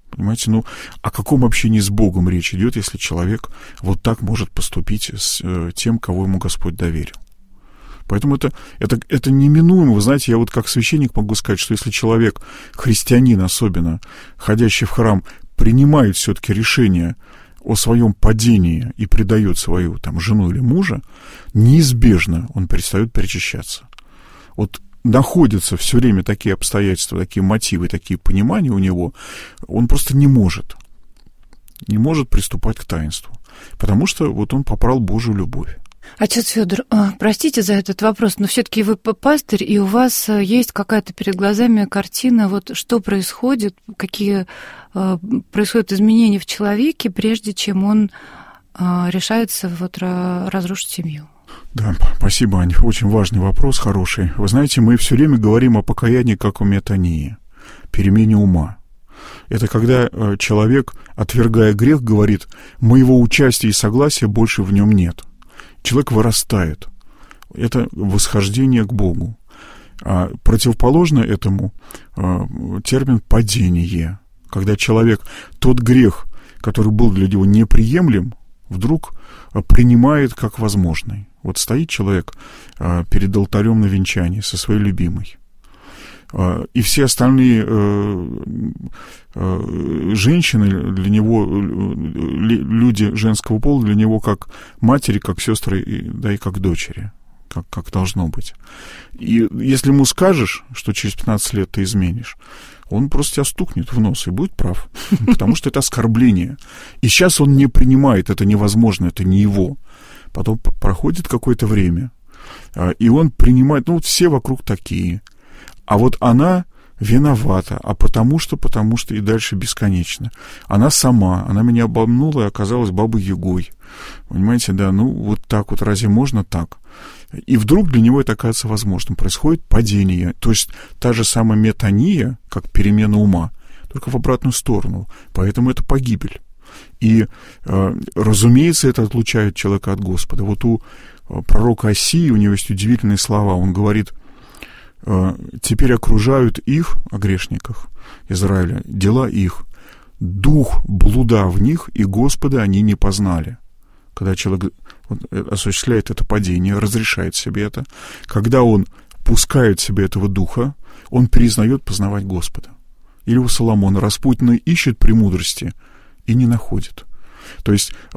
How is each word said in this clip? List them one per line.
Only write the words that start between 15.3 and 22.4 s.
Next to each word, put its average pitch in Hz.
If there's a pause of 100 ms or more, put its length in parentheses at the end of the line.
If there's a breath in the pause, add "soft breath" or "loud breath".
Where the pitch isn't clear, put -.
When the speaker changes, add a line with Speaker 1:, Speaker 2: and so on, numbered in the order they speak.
Speaker 1:
принимает 131
все-таки -
решение 98 (460 soft breath)
о 117
своем 117
падении 107
и 107
предает 104
свою, 87
там, -
жену 98
или 131
мужа, 127 (500 loud breath)
неизбежно 113